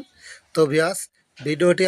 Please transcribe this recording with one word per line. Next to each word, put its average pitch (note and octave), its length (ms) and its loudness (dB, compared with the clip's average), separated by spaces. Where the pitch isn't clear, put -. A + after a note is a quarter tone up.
তো E3+ 80 -2
ভিউয়ার্স, E3 300 0
ভিডিওটি F3 500 0